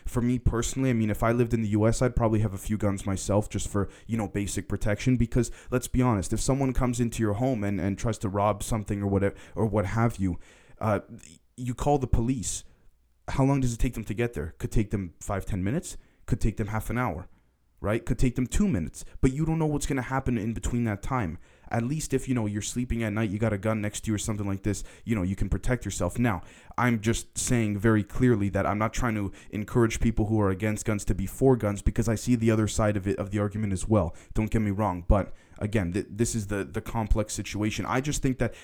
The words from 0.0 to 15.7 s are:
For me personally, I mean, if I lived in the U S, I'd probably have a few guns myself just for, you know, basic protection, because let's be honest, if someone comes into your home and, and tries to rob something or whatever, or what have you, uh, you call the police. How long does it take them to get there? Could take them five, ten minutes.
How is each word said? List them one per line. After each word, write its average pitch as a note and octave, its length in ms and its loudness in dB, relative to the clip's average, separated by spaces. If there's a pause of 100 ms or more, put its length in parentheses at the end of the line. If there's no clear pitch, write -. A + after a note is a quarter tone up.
For - 140 -2
me B2 200 2
personally, B2+ 500 0
I B2+ 40 2
mean, A2 160 2
if G2+ 140 -2
I A#2 80 4
lived A#2+ 220 2
in A2+ 80 2
the G#2+ 80 -2
U G#2+ 180 4
S, A2+ 140 2
I'd A#2+ 160 2
probably A2+ 220 2
have G#2+ 140 0
a G2 40 -8
few G#2+ 200 -2
guns G2 280 -2
myself G2 440 0
just - 200 -4
for, G2+ 180 0 (200)
you A2+ 100 -2
know, G#2 100 -2
basic G2+ 400 -4
protection, G#2+ 480 2
because A#2+ 360 2 (180)
let's B2+ 180 0
be B2+ 140 2
honest, A2+ 320 2
if A2 80 0
someone C3+ 320 0
comes B2 260 2
into A#2 240 0
your G2+ 120 2
home B2 280 0
and, G2+ 160 -2
and G2 180 -2
tries A2+ 200 -2
to G#2+ 120 -4
rob G2+ 320 0
something G#2 400 -4
or G2+ 60 0
whatever, G2 280 2 (200)
or G2 100 0
what G2+ 200 0
have A2 320 0
you, F#2 200 0 (440)
uh, G2+ 180 0 (560)
you B2+ 180 -6
call D3 240 0
the C3 100 -2
police. A#2+ 580 0 (640)
How C3+ 160 2
long C#3 160 2
does B2 120 0
it A2+ 60 -8
take B2+ 140 2
them A2+ 100 -8
to G#2+ 100 -6
get A#2 200 -2
there? E2 240 -6
Could - 140 -6
take A2+ 200 2
them F#2+ 300 -4
five, G2 240 -4
ten F#2 180 -2
minutes. C3 320 -4 (300)